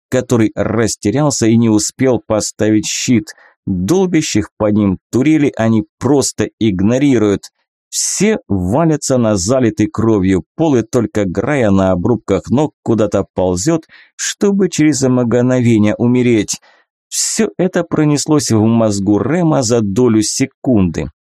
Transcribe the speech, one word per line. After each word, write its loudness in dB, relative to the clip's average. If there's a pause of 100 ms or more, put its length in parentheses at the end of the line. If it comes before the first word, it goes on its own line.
который 0
растерялся -2
и 4
не 2
успел 0
поставить -2
щит. -2 (320)
Долбящих -2
по 0
ним 2 (140)
турели 2
они 0 (160)
просто 0 (100)
игнорируют. 0 (400)
Все -2
валятся -2
на 0
залитый 0
кровью 0 (100)
пол, 0
и 2
только -2
Грая -2
на 2
обрубках -2
ног 0
куда-то -2 (100)
ползет, 0 (320)
чтобы -2
через 0
мгновение 2
умереть. 0 (480)
Все -4
это -2
пронеслось 0
в 2
мозгу 2
Рема 0
за 0
долю 2
секунды. -2